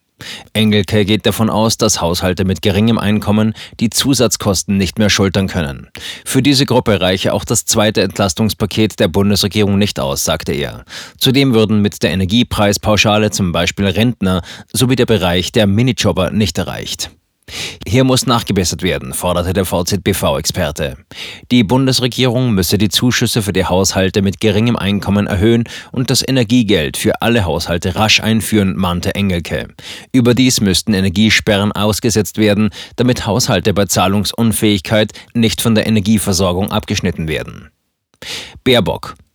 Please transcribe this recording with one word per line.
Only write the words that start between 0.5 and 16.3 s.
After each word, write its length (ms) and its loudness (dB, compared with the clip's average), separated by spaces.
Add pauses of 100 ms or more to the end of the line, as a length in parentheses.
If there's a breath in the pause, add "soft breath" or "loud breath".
Engelke 540 2
geht 200 0
davon 240 2
aus, 280 0
dass 240 0
Haushalte 420 -2
mit 180 -2
geringem 380 2
Einkommen 540 0 (260 loud breath)
die 100 0
Zusatzkosten 840 0
nicht 240 0
mehr 100 4
schultern 380 0
können. 400 -6 (380 loud breath)
Für 160 0
diese 240 2
Gruppe 340 2
reiche 320 0
auch 140 -2
das 180 -2
zweite 380 2
Entlastungspaket 960 0
der 80 4
Bundesregierung 720 2
nicht 200 0
aus, 280 -4
sagte 260 -2
er. 320 -6 (340 loud breath)
Zudem 360 2
würden 280 4
mit 220 -2
der 80 2
Energiepreispauschale 1200 2
zum 220 -2
Beispiel 320 -2
Rentner 560 0 (320 loud breath)
sowie 240 2
der 80 2
Bereich 480 0
der 140 4
Minijobber 640 0